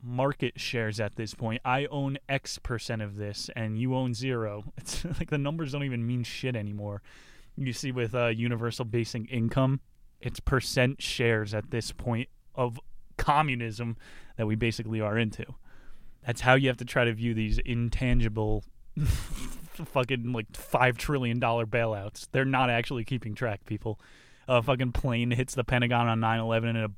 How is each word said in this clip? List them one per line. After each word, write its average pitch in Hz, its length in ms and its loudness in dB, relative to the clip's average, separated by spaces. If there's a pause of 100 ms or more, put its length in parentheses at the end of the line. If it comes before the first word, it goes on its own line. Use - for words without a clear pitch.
market 127 560 0
shares 110 400 -2
at 104 180 -2
this 113 180 -6
point. 113 280 -4
I 135 240 0
own 139 400 -4
X - 320 -4
percent 113 440 -4
of 101 140 -8
this, 104 380 -8
and 110 240 -2
you 127 160 0
own 127 200 0
zero. 110 560 -4
<laughs> - 80 -14
It's - 260 -4
like 175 240 -4
the 151 100 0
numbers 147 340 -2
don't 143 120 -2
even 120 220 -2
mean 123 160 0
shit 127 340 -4
anymore. 104 460 -6 (540)
You 131 180 -2
see 135 180 -4
with, 120 220 0
uh, 120 140 4
universal 117 580 0
basic 113 440 -2
income, 131 500 2 (400)
it's - 200 -6
percent - 640 2
shares 110 500 2
at 107 180 -4
this - 220 -2
point 120 380 -4 (240)
of 123 260 0 (380)
communism 120 760 2 (400)
that 113 100 0
we 107 80 2
basically 110 460 0
are 107 180 2
into. 113 260 0 (840)
That's 120 140 -2
how 127 140 8
you 135 140 6
have 123 100 0
to 123 80 -8
try 127 180 2
to 117 80 4
view 113 220 -2
these 110 240 2
intangible 113 1040 2 (320)
<laughs> 151 80 0
fucking, 123 1300 -2
like, 113 240 -4
five 123 400 4
trillion 123 420 0
dollar 117 280 2
bailouts. 107 680 -2
They're 135 140 4
not 135 240 4
actually 120 340 0
keeping 110 300 -4
track, 107 320 -4
people. 107 340 -6 (480)
A 123 140 6
fucking 123 300 2
plane 120 400 2
hits 127 240 0
the 123 80 2
Pentagon 120 420 4
on 113 140 4
nine 113 180 4
eleven 113 380 2
and 110 100 0
a 101 120 -6